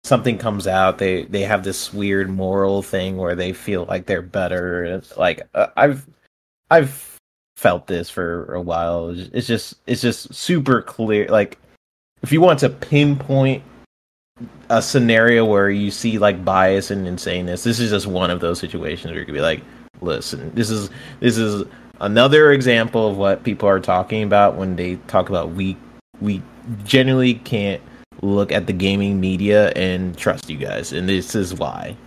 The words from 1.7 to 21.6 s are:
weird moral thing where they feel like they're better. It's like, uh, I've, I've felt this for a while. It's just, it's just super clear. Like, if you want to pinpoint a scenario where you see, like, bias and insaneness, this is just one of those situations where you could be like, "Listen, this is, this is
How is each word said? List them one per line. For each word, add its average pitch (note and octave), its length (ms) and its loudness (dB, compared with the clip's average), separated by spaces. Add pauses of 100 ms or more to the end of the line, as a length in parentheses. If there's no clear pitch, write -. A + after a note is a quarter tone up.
weird G2 340 -2
moral G2 540 -2
thing F#2+ 360 -4
where F2+ 180 -4
they F2+ 160 -4
feel F#2 320 -6
like F#2 220 -6
they're F#2+ 140 -2
better. F2+ 640 -4
It's F2+ 340 -8
like, F2 260 0 (120)
uh, - 220 2
I've, C#3 320 2 (640)
I've C#3+ 440 2 (400)
felt F2 300 0
this E2+ 240 -6
for E2+ 420 -6
a F2+ 80 -6
while. E2+ 500 -4 (220)
It's B2 140 -6
just, A2+ 280 -4 (120)
it's B2 160 -2
just - 320 -2
super C3+ 480 2
clear. G#2+ 460 -2
Like, G#2 280 2 (680)
if C3+ 100 -2
you D#3 80 4
want E3+ 180 6
to C3+ 100 2
pinpoint C#3 920 2 (1080)
a A#2 120 4
scenario A#2 600 4
where G2+ 260 4
you G2+ 220 -2
see, A2 260 -4
like, G2 260 2
bias F#2+ 460 2
and G2 160 -4
insaneness, F2+ 560 -6
this A#2 160 0
is A#2 120 -2
just G2+ 180 -2
one F2+ 220 -2
of F2+ 100 -2
those E2+ 180 -2
situations E2 540 -8
where D#2+ 80 -8
you C#2 40 -12
could D2 100 -12
be C#2+ 60 -4
like, D#2 220 -2 (380)
"Listen, D#2+ 540 -8
this A2+ 140 0
is, G#2 220 -4 (300)
this A#2 180 2
is G#2 260 -2 (360)